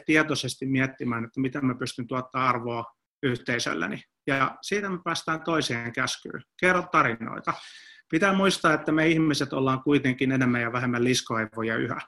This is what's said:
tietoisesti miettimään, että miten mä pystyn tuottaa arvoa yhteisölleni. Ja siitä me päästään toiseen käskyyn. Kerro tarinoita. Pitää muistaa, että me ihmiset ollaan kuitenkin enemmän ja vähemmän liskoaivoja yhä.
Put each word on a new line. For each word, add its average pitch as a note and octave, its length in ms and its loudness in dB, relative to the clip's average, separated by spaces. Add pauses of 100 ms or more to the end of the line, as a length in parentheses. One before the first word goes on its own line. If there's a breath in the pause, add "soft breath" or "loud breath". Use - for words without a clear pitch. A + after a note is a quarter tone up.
tietoisesti D3+ 600 0
miettimään, C3 600 -2
että B2+ 160 -6
miten C3+ 240 -2
mä B2 100 2
pystyn B2 320 -8
tuottaa C3 420 -2
arvoa A#2+ 360 -4 (380)
yhteisölleni. C3 800 -2 (240)
Ja C3+ 340 0
siitä G3+ 280 -4
me F3+ 140 -4
päästään E3 400 -4
toiseen B2 500 -2
käskyyn. - 500 -6 (160)
Kerro F3+ 320 2
tarinoita. C3+ 640 0 (580 loud breath)
Pitää F#3+ 220 4
muistaa, F#3+ 400 4
että D3+ 180 -2
me D#3 160 4
ihmiset D#3 460 2
ollaan C3 300 0
kuitenkin C3+ 480 2
enemmän B2 300 2
ja A#2 100 -2
vähemmän B2 320 0
liskoaivoja A2+ 760 0
yhä. B2 300 -4